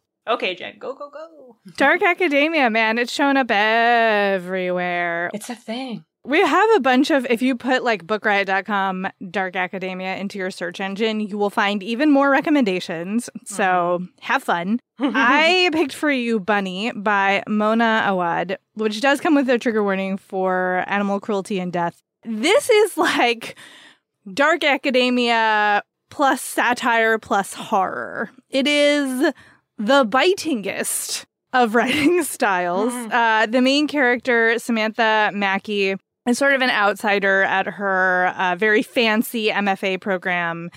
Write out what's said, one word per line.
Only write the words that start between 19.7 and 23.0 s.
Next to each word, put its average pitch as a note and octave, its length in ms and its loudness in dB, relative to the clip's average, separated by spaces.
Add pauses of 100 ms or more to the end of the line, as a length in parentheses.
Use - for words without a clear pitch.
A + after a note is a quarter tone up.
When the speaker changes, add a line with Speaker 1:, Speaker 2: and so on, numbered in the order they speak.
Speaker 2:
warning F#3+ 340 -2
for F#3 680 -2
animal G3+ 320 -2
cruelty G3 400 -4
and F3+ 140 -6
death. E3+ 280 -4 (240)
This A#3 460 0
is, G#4+ 260 4
like, B3 600 0 (760)